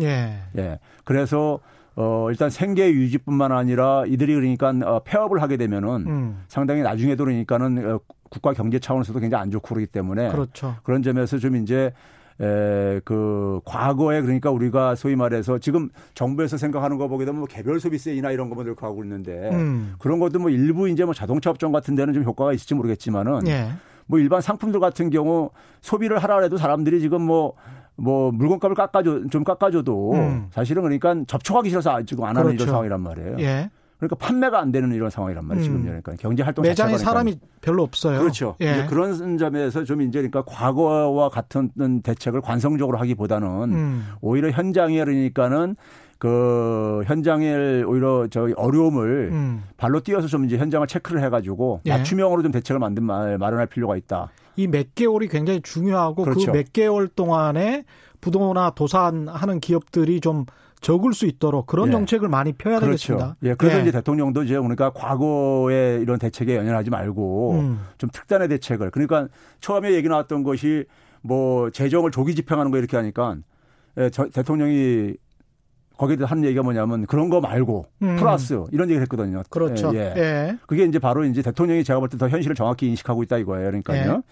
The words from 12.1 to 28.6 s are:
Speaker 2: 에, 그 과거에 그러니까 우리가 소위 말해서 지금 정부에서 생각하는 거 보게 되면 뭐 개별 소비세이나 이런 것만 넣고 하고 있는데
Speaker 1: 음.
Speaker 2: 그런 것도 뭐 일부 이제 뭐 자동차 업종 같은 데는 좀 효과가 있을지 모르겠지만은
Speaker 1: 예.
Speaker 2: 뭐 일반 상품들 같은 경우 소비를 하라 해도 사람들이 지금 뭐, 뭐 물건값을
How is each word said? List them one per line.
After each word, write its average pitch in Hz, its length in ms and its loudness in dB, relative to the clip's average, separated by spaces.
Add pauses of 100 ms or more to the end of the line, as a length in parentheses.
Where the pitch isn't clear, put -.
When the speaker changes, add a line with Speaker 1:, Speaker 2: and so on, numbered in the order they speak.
Speaker 2:
에, 101 640 0
그 101 580 -2
과거에 139 580 0
그러니까 131 280 0
우리가 127 460 2
소위 139 200 -2
말해서 120 440 0
지금 151 300 -2 (260)
정부에서 143 420 -2
생각하는 143 400 -2
거 139 100 -2
보게 131 180 -4
되면 147 140 -4
뭐 143 80 -6
개별 131 320 -4
소비세이나 143 520 -4
이런 127 180 -4
것만 120 160 -8
넣고 113 200 -8
하고 107 180 -8
있는데 95 500 -8
Speaker 1:
음. 127 460 -2
Speaker 2:
그런 160 200 0
것도 175 200 0
뭐 175 100 0
일부 156 400 2
이제 175 160 2
뭐 170 80 -2
자동차 139 380 -2
업종 160 200 -2
같은 147 240 0
데는 139 180 2
좀 143 100 0
효과가 135 300 0
있을지 - 200 -4
모르겠지만은 117 720 -2
Speaker 1:
예. 127 220 0 (380)
Speaker 2:
뭐 160 120 4
일반 151 220 4
상품들 208 380 -2
같은 170 320 2
경우 156 400 0 (300)
소비를 214 360 0
하라 202 240 4
해도 180 160 2
사람들이 156 440 2
지금 160 200 2
뭐, 165 320 2 (420)
뭐 131 360 2
물건값을 175 440 2